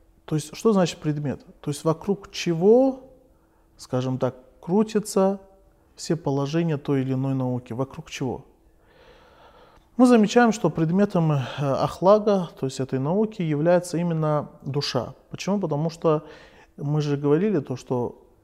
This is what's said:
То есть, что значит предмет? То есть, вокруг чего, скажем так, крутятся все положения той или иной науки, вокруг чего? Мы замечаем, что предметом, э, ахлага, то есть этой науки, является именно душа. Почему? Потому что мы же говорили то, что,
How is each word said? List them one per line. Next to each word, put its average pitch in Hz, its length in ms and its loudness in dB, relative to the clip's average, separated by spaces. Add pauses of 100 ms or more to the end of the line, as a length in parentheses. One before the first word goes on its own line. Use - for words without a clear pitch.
(260)
То 160 100 -4
есть, - 200 -6
что 226 180 2
значит 180 240 0
предмет? 147 480 -6 (160)
То - 80 -8
есть, 143 140 -8
вокруг 160 480 -4
чего, 226 680 2 (760)
скажем 127 400 -4
так, 123 180 -2 (240)
крутятся 202 800 0 (560)
все - 220 -4
положения 147 580 -2
той 139 260 -2
или 131 120 -2
иной 135 220 -2
науки, 127 360 -4
вокруг 131 380 -8
чего? 120 340 -6 (1500)
Мы 247 120 6
замечаем, 233 440 6
что 196 180 0
предметом, 170 640 2
э, 147 60 2 (220)
ахлага, 185 880 2 (100)
то 143 60 -4
есть 135 160 -6
этой 131 180 -4
науки, 196 420 -2
является 165 560 0
именно 156 520 0 (140)
душа. 135 500 -4 (160)
Почему? - 320 -4
Потому 156 280 -2
что 156 360 0 (500)
мы 151 240 -2
же 147 160 0
говорили 151 460 2
то, 127 160 -8
что, 123 440 -6 (220)